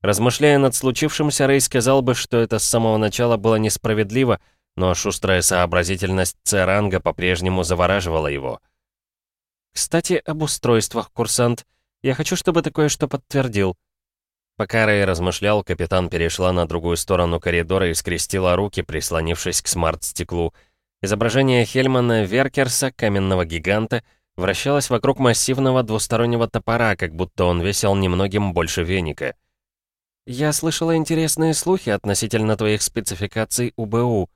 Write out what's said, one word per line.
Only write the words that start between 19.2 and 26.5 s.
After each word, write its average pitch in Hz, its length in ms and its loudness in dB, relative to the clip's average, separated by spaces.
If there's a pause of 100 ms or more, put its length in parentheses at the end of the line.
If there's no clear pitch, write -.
к - 60 -8
смарт-стеклу. 82 840 -4 (480)
Изображение 117 640 2
Хельмана 123 600 2
Веркерса, 127 680 0
каменного 95 540 0
гиганта, 98 580 -2 (320)
вращалось 131 540 0
вокруг 127 300 0
массивного 131 640 2
двустороннего 117 680 0
топора, 113 480 0